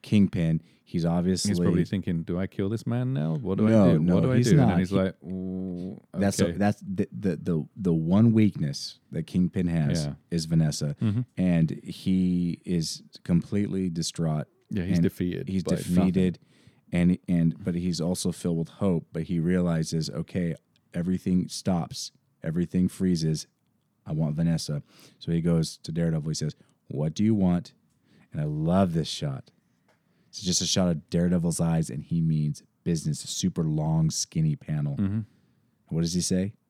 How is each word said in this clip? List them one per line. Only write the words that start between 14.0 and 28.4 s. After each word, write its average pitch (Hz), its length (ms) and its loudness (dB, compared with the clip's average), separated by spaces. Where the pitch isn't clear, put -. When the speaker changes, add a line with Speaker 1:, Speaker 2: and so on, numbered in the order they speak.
Speaker 2:
Yeah, 104 140 -4
he's 92 140 0
Speaker 1:
and 82 60 4
Speaker 2:
defeated 87 460 -2
Speaker 1:
He's 95 140 -2
Speaker 2:
by 87 140 0
Speaker 1:
defeated, 92 600 2
Speaker 2:
nothing. 87 340 4
Speaker 1:
and, 87 200 2
and - 160 -2
but 90 120 -2
he's 87 260 -2
also 87 300 -2
filled 85 260 -4
with 82 120 -4
hope. 90 440 -2
But 82 100 -4
he 85 160 -2
realizes, 82 680 0
"Okay, 82 460 -6
everything 90 560 0
stops, - 640 -4
everything 87 440 0
freezes. 80 580 0
I - 60 -6
want 78 220 -2
Vanessa." - 460 -2
So - 120 -6
he 82 100 0
goes 82 420 0
to - 80 -12
Daredevil. 80 380 -2
He 78 60 -4
says, 76 200 -6
"What 78 260 -4
do 104 100 -2
you 110 120 2
want?" 90 380 0
And 78 100 -6